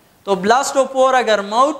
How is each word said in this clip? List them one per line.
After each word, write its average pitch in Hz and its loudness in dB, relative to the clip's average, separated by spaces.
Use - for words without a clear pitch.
तो 196 0
ब्लास्टोपोर 254 0
अगर 220 0
माउथ, 240 0